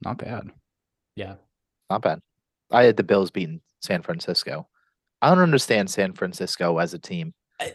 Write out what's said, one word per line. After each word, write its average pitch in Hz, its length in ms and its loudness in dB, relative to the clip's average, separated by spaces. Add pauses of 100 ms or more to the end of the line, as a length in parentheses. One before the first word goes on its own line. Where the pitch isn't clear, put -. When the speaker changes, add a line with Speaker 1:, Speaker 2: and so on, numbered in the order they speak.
Speaker 1:
Not 123 140 -8
bad. 107 320 -12 (680)
Speaker 2:
Yeah. 98 200 -12 (540)
Speaker 3:
Not 101 120 -2
bad. - 180 0 (520)
I 120 140 6
had 110 120 6
the 104 60 0
Bills 98 280 2
beating 82 300 -6 (200)
San 87 200 -4
Francisco. 85 640 -6 (540)
I 135 80 6
don't 180 140 6
understand 120 480 2
San 95 220 -2
Francisco 90 680 -4
as 85 140 -2
a 85 60 -12
team. 87 340 -10 (260)
Speaker 2:
Uh, 165 160 -8